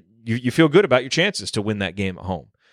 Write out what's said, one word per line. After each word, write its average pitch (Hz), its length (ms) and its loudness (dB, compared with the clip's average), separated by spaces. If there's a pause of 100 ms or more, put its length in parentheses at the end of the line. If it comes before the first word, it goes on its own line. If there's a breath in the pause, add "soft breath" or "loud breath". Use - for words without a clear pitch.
(240)
you, 113 140 -2
you 123 140 -2
feel 160 180 6
good 175 160 6
about 127 180 2
your 135 60 -12
chances 165 420 -2
to 110 100 -2
win 104 180 -4
that 95 180 -6
game 95 200 -4
at 52 60 -16
home. 87 240 -8 (260)